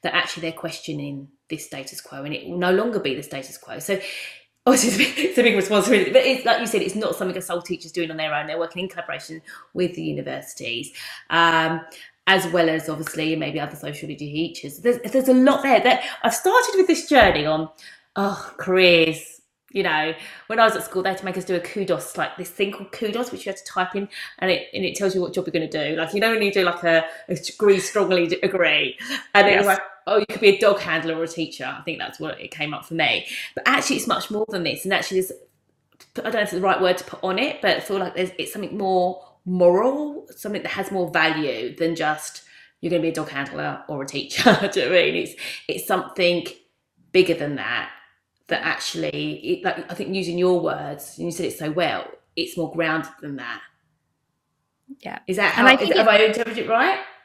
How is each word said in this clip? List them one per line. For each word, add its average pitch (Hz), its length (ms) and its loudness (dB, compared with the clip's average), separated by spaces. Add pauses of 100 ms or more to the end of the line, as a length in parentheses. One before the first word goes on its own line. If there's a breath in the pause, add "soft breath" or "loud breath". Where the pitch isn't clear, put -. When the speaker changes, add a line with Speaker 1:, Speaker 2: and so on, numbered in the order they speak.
Speaker 1:
that 175 100 -4
actually - 280 -2
they're 160 180 -6
questioning 143 680 -10 (200)
this 151 160 -8
status - 360 -14
quo, 139 240 -14
and 151 100 -6
it - 140 -10
will 175 100 -6
no 180 140 4
longer 214 260 2
be 135 160 -2
the 147 80 -8
status 139 340 -12
quo. - 220 -16
So 190 220 -2 (680 loud breath)
obviously 240 220 6
it's 196 80 0
a - 20 0
big, - 320 0
it's - 80 2
a 226 60 6
big 220 100 6
responsibility, 196 560 4
but 254 140 8
it's, 262 200 0
like 240 140 4
you 240 80 -4
said, 202 160 0
it's 190 140 -4
not 208 180 -2
something 185 220 -4
a 180 60 -6
sole 175 200 -6
teacher's 175 300 -10
doing 170 180 -4
on 156 60 -10
their 156 180 -4
own. 151 140 -4
They're 160 100 -6
working 170 240 -6
in 185 60 -6
collaboration 160 520 -12 (320 loud breath)
with 175 220 -2
the 165 80 -10
universities, 139 920 -8 (380 loud breath)
um, 165 520 4 (440 loud breath)
as 185 260 4
well 170 160 4
as 160 200 -2
obviously 160 460 -4
maybe 151 240 -4
other 147 160 -6
sociology 147 560 -10
teachers. 156 480 -6
There's, 240 200 2 (120)
there's 262 180 4
a 254 60 8
lot 262 280 6
there. 262 180 6
That - 240 4 (180 loud breath)
I've 240 120 2
started 480 420 2
with 370 100 10
this - 220 2
journey 185 360 6
on, 156 240 0 (460 loud breath)
oh, 196 420 -4
careers, 175 840 4 (340)
you 190 120 0
know, 160 300 0 (340 loud breath)
when 226 100 -2
I 233 60 8
was 214 100 4
at - 80 -4
school, 185 200 -4
they 190 80 0
had 185 80 -4
to - 60 -12
make 185 120 -4
us 180 80 -6
do 185 100 -2
a 175 60 0
kudos, 175 560 -4
like, 156 200 -4
this 175 140 -12
thing 196 220 -2
called - 180 -14
kudos, 233 400 -6
which - 160 -12
you 196 40 -6
had 190 60 -8
to - 80 -20
type 185 300 -4
in, 202 140 -4 (320 loud breath)
and 185 100 0
it, - 240 0
and 190 100 -4
it - 120 -4
tells 190 180 0
you 185 60 0
what 175 120 -4
job 185 140 -4
you're 165 60 -8
gonna 160 180 -2
do. 151 260 -4
Like, 160 160 -4
you 202 60 -2
know, 220 140 2
when 220 100 0
you 202 100 0
do, 190 120 2
like, 170 180 0
a, 165 220 4 (240 loud breath)
a - 80 -2 (180)
agree, 202 240 6
strongly 180 480 2
d-, 175 160 -2
agree, 160 560 0 (360 loud breath)
and 208 120 8
it 196 120 4
was 202 80 4
Speaker 2:
Yes. 190 120 4
Speaker 1:
like, - 40 -8 (260)
"Oh, 208 100 4
you 202 100 0
could - 120 -8
be 214 80 8
a 196 100 6
dog 202 220 4
handler 160 340 -4
or 165 80 -4
a 165 60 -6
teacher." 160 380 -8
I 139 160 -10
think 165 180 -10
that's - 180 -10
what 156 220 -8
it - 100 -14
came 151 240 -8
up - 100 -12
for 165 100 -12
me. 131 320 0 (280 loud breath)
But - 120 -8
actually, 262 300 0
it's 220 120 -6
much - 200 -2
more 214 200 -2
than 190 160 -4
this. - 200 -4
And 190 80 -2
actually, 185 280 0
there's, 185 120 -4 (840)
I 240 40 -8
don't 226 120 -4
know 220 60 0
if 208 60 2
it's - 60 -8
the 175 80 -2
right 185 200 2
word 185 180 4
to - 60 -12
put - 180 -14
on 185 160 -2
it, 277 240 -2
but 180 140 4
I - 40 -4
feel 196 180 -4
like 180 180 -4
there's, 185 220 -2
it's - 140 -8
something 196 240 -8
more 185 480 0 (220 loud breath)
moral, 185 800 4 (100)
something 180 260 -8
that - 100 -8
has - 180 -6
more 180 220 -2
value 151 640 0
than 165 180 -2
just, 151 480 -4 (380 soft breath)
"You're 165 100 -4
gonna 170 120 2
be 165 80 0
a 156 40 -8
dog 151 140 -6
handler 143 600 -8
or 143 140 -6
a 135 40 -8
teacher." - 360 -6
<laughs> 202 300 6
Do 190 80 0
you 123 60 0
know 156 60 0
what 180 80 6
I - 40 4
mean? - 120 0
It's, - 180 -4 (340 loud breath)
it's - 180 -6
something 175 600 0 (640)
bigger 180 220 6
than 147 220 -4
that, 113 340 -6 (580)
that - 160 -2
actually, 151 680 -4 (120)
it, 180 180 -4
like, 175 260 -6
I 180 40 -10
think 190 200 -8
using 175 240 -4
your 180 220 4
words, 151 580 -6
and 165 80 -6
you 170 60 -6
said 170 140 -6
it - 120 -6
so 156 120 -4
well, 147 340 -2 (320)
it's 165 200 -6
more 160 160 -4
grounded 160 480 -2
than 143 160 -10
that. 117 240 -12 (1400)
Speaker 2:
Yeah. - 260 -12
Speaker 1:
Is 185 100 -4
that 196 220 2
Speaker 2:
And 233 100 6
Speaker 1:
how, 262 40 10
Speaker 2:
I - 20 10
Speaker 1:
is, 262 60 2
Speaker 2:
think 320 160 2
Speaker 1:
have 220 100 6
Speaker 2:
it 220 40 8
Speaker 1:
I 214 140 8
interpreted 226 420 -2
it - 20 -8
right? 294 320 2 (240)